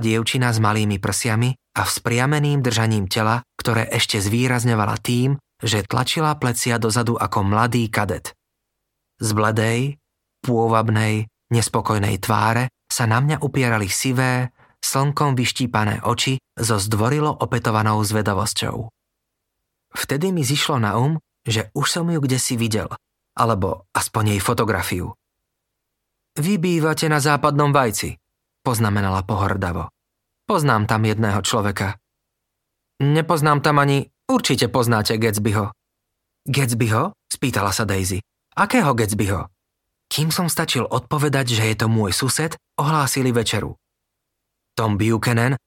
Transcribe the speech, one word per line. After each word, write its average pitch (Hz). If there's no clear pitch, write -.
dievčina 117
s 110
malými 104
prsiami 113
a 104
vzpriameným 143
držaním 110
tela, 113
ktoré 110
ešte 113
zvýrazňovala 113
tým, 127
že 107
tlačila 147
plecia 123
dozadu 117
ako 104
mladý 117
kadet. 101
Z 107
bledej, 113
pôvabnej, 110
nespokojnej 107
tváre 113
sa -
na 110
mňa 151
upierali 120
sivé, 127
slnkom 143
vyštípané 110
oči 123
so 117
zdvorilo 113
opetovanou 110
zvedavosťou. 107
Vtedy 170
mi 170
zišlo 139
na 104
um, 151
že 110
už 139
som 170
ju 165
kdesi 131
videl, 110
alebo 101
aspoň 107
jej 95
fotografiu. 104
„Vy 196
bývate 160
na 151
Západnom 147
Vajci,“ 127
poznamenala 104
pohrdavo. 95
„Poznám 135
tam 110
jedného 104
človeka.“ 104
„Nepoznám 151
tam 151
ani,“ 143
„Určite 156
poznáte 117
Gatsbyho.“ 104
„Gatsbyho?“ 123
spýtala 110
sa 107
Daisy. 95
„Akého 196
Gatsbyho?“ 104
Kým 156
som 170
stačil 135
odpovedať, 135
že 110
je 107
to 113
môj 107
sused, 156
ohlásili 143
večeru. 110
Tom 110
Buchanan 113